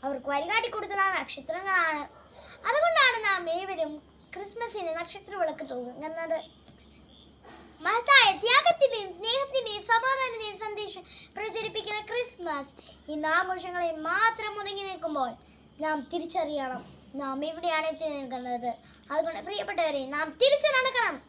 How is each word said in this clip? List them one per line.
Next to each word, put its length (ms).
അവർക്ക് 280
വഴികാട്ടി 420
കൊടുത്തത് 300
ആ 40
നക്ഷത്രങ്ങളാണ്. 840
അതുകൊണ്ടാണ് 580
നാം 160
ഏവരും 340
ക്രിസ്മസിന് 640
നക്ഷത്രവിളക്ക് 720
തൂങ്ങുന്നത്. 680
മഹത്തായ 420
ത്യാഗത്തിന്റെയും 760
സ്നേഹത്തിന്റെയും 720
സമാധാനത്തിന്റെയും 760
സന്ദേശം 400
പ്രചരിപ്പിക്കുന്ന 640
ക്രിസ്മസ് 640
ഇന്ന് 140
ആഘോഷങ്ങളിൽ 580
മാത്രം 440
ഒതുങ്ങി 260
നിൽക്കുമ്പോൾ 420
നാം 160
തിരിച്ചറിയണം 720
നാം 160
എവിടെയാണ് 420
എത്തി 220
നിൽക്കുന്നത്. 560
അതുകൊണ്ട് 340
പ്രിയപ്പെട്ടവരെ, 560
നാം 140
തിരിച്ചു 340
നടക്കണം 420